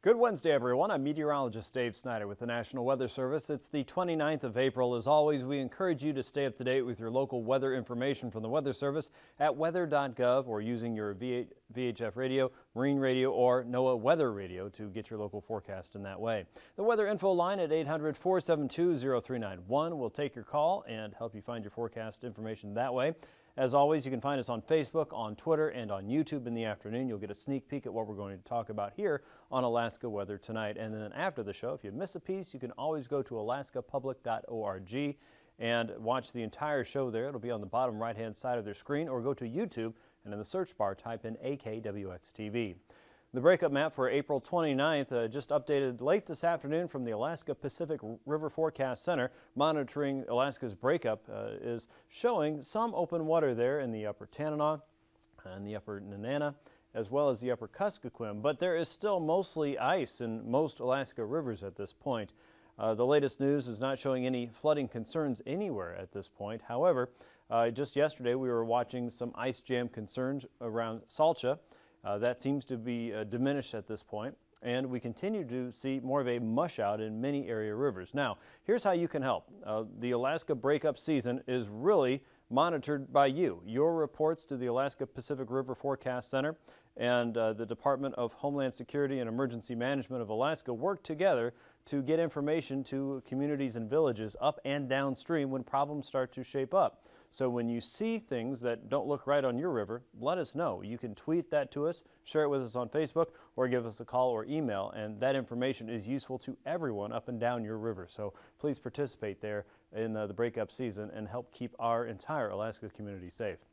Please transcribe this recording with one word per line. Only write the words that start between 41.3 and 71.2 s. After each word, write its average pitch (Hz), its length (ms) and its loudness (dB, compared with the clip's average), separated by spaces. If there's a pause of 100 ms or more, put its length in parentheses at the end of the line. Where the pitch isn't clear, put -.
A 139 140 -4
K 113 240 -6
W 101 340 -6
X - 160 -18
T 107 180 -8
V. 107 280 -2 (560)
The 127 80 -2
breakup 165 300 6
map 143 240 0
for 127 140 2
April 139 320 0
twenty-ninth, 147 720 2
uh, 117 160 2
just 135 220 -6
updated 139 500 2
late 170 260 2
this 156 160 -8
afternoon 165 460 0
from 135 160 -4
the 117 80 -2
Alaska 135 420 -2
Pacific 151 480 -4
R-, 110 240 -8
River 151 240 0
Forecast 139 540 0
Center. 139 260 2 (240)
Monitoring 139 760 2
Alaska's 123 460 0
breakup, 127 480 2 (100)
uh, 107 180 -6 (120)
is 117 240 -4 (220)
showing 156 520 0
some 220 320 -2
open 165 340 0
water 156 280 4
there 123 280 2
in 120 100 -2
the 107 120 -4
upper 104 220 -6
Tanana 151 560 0 (640)
and 95 200 -10
the 104 120 -6
upper 101 240 -8
Nenana, 123 560 -4 (380)
as 110 140 -4
well 139 220 2
as 113 100 -2
the 123 120 -2
upper 113 160 -6
Kuskokwim, 113 760 -6
but 139 160 2
there 180 160 2
is 165 140 0
still 202 320 0
mostly 160 580 0
ice 143 440 0
in 113 280 -4
most 139 300 2
Alaska 127 440 0
rivers 120 380 -2
at 98 140 -8
this 101 160 -8
point. 113 400 -4 (480)
Uh, 110 140 2
the 117 120 4
latest 143 320 4
news 139 300 2
is 110 100 -6
not 135 180 0
showing 127 300 0
any 123 260 0
flooding 147 360 2
concerns 127 580 -2
anywhere 131 480 -4
at 92 160 -10
this 98 160 -8
point. 107 400 -8
However, 127 440 4 (380)
uh, 117 220 4
just 131 240 -4
yesterday 139 400 2
we 131 140 0
were 117 160 2
watching 120 440 0
some 120 280 -6
ice 123 240 -2
jam 123 280 0
concerns 127 580 -6 (140)
around 113 460 -2
Salcha. 156 540 2 (420)